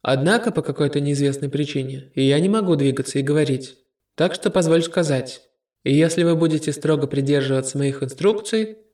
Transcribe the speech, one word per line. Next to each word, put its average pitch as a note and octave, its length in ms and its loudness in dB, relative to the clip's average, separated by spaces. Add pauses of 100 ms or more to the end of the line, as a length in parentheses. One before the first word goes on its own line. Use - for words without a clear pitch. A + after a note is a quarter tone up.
Однако, F3+ 500 0
по D#3+ 100 -4
какой-то C#3+ 380 -2
неизвестной C#3+ 500 -2
причине, C3+ 640 -6
я C3+ 260 2
не F#3 100 2
могу G3+ 260 2
двигаться C#3 440 0
и C#3 40 -2
говорить. C#3 540 0 (380)
Так F3 200 0
что G3 160 -2
позволь E3 320 2
сказать, D3 580 -2 (420)
если D#3+ 400 2
вы E3+ 120 4
будете D#3 380 0
строго D3 340 0
придерживаться C3+ 720 0
моих C#3 260 -2
инструкций, G#3+ 760 -2 (160)